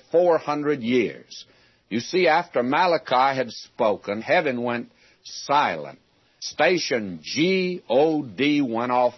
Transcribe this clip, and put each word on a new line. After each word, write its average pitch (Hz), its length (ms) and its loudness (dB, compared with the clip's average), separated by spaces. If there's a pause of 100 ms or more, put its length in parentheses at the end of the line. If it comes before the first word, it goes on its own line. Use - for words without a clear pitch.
(120)
four 170 260 4
hundred 147 440 -2
years. 110 640 -2 (420)
You 117 140 -4
see, 180 260 0
after 156 340 0
Malachi 139 760 2
had 120 140 -4
spoken, 104 680 -4
heaven 135 420 0
went 120 280 -6 (320)
silent. 98 760 -4 (400)
Station 127 840 -2
G 180 640 -2
O 151 340 2
D 143 400 0
went 120 300 -2
off 123 260 2